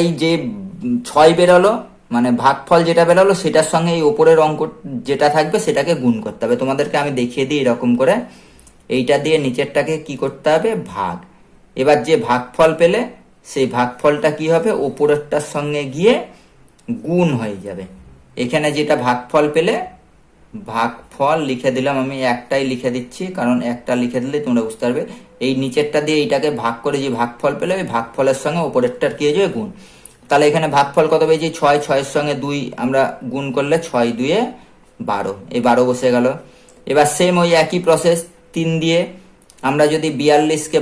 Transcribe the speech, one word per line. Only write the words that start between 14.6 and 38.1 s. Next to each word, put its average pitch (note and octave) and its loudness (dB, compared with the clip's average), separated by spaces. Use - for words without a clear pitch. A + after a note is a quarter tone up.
ওপরেরটার D3 -2
সঙ্গে D3 -4
গিয়ে G3 4
গুণ F3 2
হয়ে G#2 -6
যাবে। F#2+ -10
এখানে D3+ -2
যেটা D3+ 0
ভাগফল B2 0
পেলে, F3+ 2
ভাগফল B2+ -2
লিখে C3 -2
দিলাম C3+ 0
আমি, C3+ -6
একটাই C3+ -2
লিখে B2+ -4
দিচ্ছি, B2+ -10
কারণ B2 0
একটা B2 -6
লিখে B2 -2
দিলে C#3+ -4
তোমরা A#2+ 2
বুঝতে - -8
পারবে। C3 0
এই C3+ 0
নিচেরটা D3 -2
দিয়ে D#3 0
এইটাকে C#3 0
ভাগ A#2 -4
করে C#3+ -2
যে C#3 -4
ভাগফল A#2+ -2
পেলে F3 -2
ওই F3+ -6
ভাগফলের C3 -2
সঙ্গে E3 -2
ওপরেরটার B2 -2
কি D3 -4
হয়ে D3 2
যাবে? F#3+ 2
গুণ। G#2 -8
তাহলে D3 4
এখানে D#3 0
ভাগফল D3 2
কত D#3 2
পেয়েছি? D#3+ 2
ছয়, D3 4
ছয়ের C#3 0
সঙ্গে D3 -2
দুই C#3+ -4
আমরা C3+ 2
গুণ C#3 -6
করলে C#3+ 0
ছয় A#2+ 0
দুয়ে D3+ 0
বারো, G2 -6
এই B2 -2
বারো A#2+ 4
বসে B2+ 0
গেল। B2 2
এবার D3 4
সেম F3+ 2
ওই E3+ 2
একই F3 -2
প্রসেস, E3+ 2